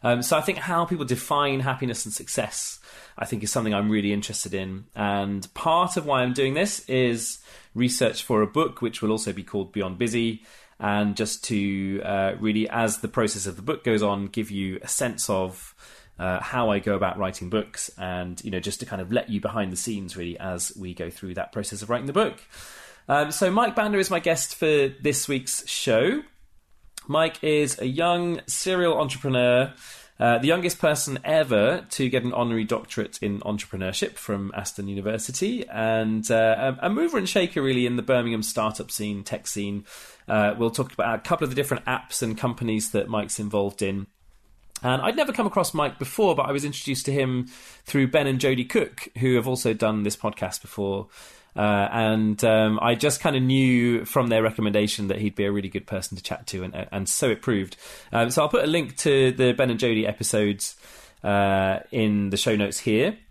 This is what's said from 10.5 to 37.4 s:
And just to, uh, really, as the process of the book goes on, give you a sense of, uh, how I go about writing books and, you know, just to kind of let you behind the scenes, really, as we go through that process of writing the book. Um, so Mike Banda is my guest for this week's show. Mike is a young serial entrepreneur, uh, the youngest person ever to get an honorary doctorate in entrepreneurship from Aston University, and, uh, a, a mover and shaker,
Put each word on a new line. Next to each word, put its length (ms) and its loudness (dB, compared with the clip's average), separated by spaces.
And 360 2
just 280 -4
to, 600 -2
uh, 360 0
really, 280 0
as 300 0
the 100 -8
process 380 -2
of 100 -8
the 60 -14
book 220 -4
goes 180 2
on, 240 0
give 240 -6
you 320 -4
a 60 -14
sense 420 -4
of, 440 -4
uh, 200 -2
how 300 -2
I 120 2
go 160 0
about 200 0
writing 320 -6
books 480 -4
and, 480 -8
you 60 -6
know, 100 -4
just 200 -8
to 40 -8
kind 160 -8
of 100 -8
let 200 0
you 100 -2
behind 320 -4
the 40 -6
scenes, 420 -6
really, 200 -8
as 400 -6
we 140 -10
go 160 -8
through 240 -12
that 180 -8
process 300 -8
of 80 -12
writing 160 -2
the 80 -6
book. 260 0
Um, 220 2
so 200 2
Mike 240 2
Banda 240 2
is 120 0
my 100 0
guest 340 0
for 340 4
this 280 0
week's 380 -4
show. 560 2
Mike 340 0
is 380 2
a 60 -2
young 600 0
serial 540 2
entrepreneur, 720 2
uh, 180 4
the 100 0
youngest 320 0
person 460 0
ever 640 2
to 220 0
get 120 2
an 120 -2
honorary 300 0
doctorate 580 -4
in 180 -2
entrepreneurship 760 -4
from 380 -4
Aston 340 -8
University, 840 -4
and, 600 0
uh, 520 4
a, 60 0
a 20 2
mover 260 0
and 140 0
shaker, 320 2